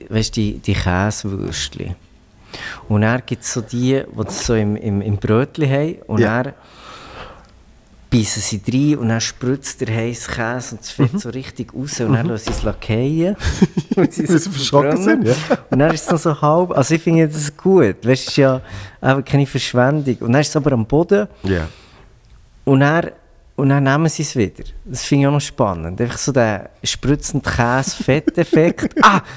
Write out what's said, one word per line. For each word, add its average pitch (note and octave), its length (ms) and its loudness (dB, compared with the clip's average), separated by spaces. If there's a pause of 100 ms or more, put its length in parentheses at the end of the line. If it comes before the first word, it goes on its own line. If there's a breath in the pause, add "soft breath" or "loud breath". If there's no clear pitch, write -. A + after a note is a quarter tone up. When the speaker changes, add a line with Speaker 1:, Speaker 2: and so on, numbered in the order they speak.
Speaker 1:
weißt, A2 280 -2
die, G#2 220 -2
die - 160 -2
Käsewürstli. F#2 1200 -2 (920 loud breath)
Und G#2 140 2
dann A#2+ 240 2
gibt's - 260 -6
so B2+ 80 -4
die, B2+ 500 0
die G#2+ 140 -6
das - 220 -8
so A#2+ 80 2
im, G#2 220 2
im, G2+ 260 -2
im G2+ 160 -2
Brötli C3 500 0
haben D3 380 -2
und - 140 -2
Speaker 2:
Ja. A#2 220 0
Speaker 1:
dann C3+ 100 -8 (1600 loud breath)
beißen A2 320 0
sie G2+ 180 -4 (120)
rein C#3+ 260 2
und A#2 120 -2
dann A2+ 100 0
spritzt - 640 -4
der A2 120 -4
heiße A#2 380 -4
Käse A#2+ 420 -6
und G2+ 60 -14
das - 100 -14
Fett C3+ 220 0
Speaker 2:
Mhm. F#3+ 60 -4
Speaker 1:
so B2 100 -8
richtig B2 440 -10
raus C#3 280 -8
und A#2+ 140 0
dann A#2 120 0
Speaker 2:
Mhm. A#2+ 60 -2
Speaker 1:
lassen G#2+ 140 -6
sie - 40 -6
es - 140 -4
lackieren. C#3+ 720 -2 (300 loud breath)
Speaker 2:
<laughs> - 300 -4
Speaker 1:
Und F3+ 160 2
sie D#3 160 -4
Speaker 2:
Weil E3+ 100 4
sie - 0 -
Speaker 1:
so F#3+ 120 -2
Speaker 2:
verschrocken C#3+ 460 2
Speaker 1:
verbrennen. G3 300 2
Speaker 2:
sind, B2 100 4 (140)
ja. C4 80 2 (120)
Speaker 1:
Und C3 80 2
dann D#3+ 160 4
ist D#3 120 -6
es - 40 -2
noch F3 80 2
so D3+ 240 0
halb, E3+ 300 2
also C#3+ 220 2
ich E3 80 -2
finde E3 260 4
das D3+ 280 -6
gut, E3 480 4
weißt, B2+ 180 2
es - 60 -8
ist - 80 -4
ja C3+ 240 4 (400 loud breath)
einfach C3+ 240 2
keine C#3 220 2
Verschwendung. C3+ 760 0
Und A2+ 120 0
dann C#3 80 6
ist D3 80 0
es - 80 -2
aber C#3+ 160 2
am A2+ 140 0
Boden G3 420 2 (160)
Speaker 2:
Ja. F2 240 0 (960 loud breath)
Speaker 1:
und C3+ 160 4
dann, D3 300 2 (460)
und C#3+ 120 2
dann C#3 160 4
nehmen C#3+ 240 2
sie D#3 140 -4
es - 120 -6
wieder. G#2 300 -2 (220)
Das - 180 -8
finde C#3 180 2
ich C#3 60 4
auch C#3+ 40 2
noch D3 80 2
spannend. F#2 600 -2
Einfach A#2 180 -2
so - 140 -4
der A2+ 380 0 (120)
spritzende - 680 -2
Käse-Fetteffekt. C#3+ 1500 0
Speaker 2:
<laughs> C4+ 60 4
Speaker 1:
Ah, G3 160 6 (160 loud breath)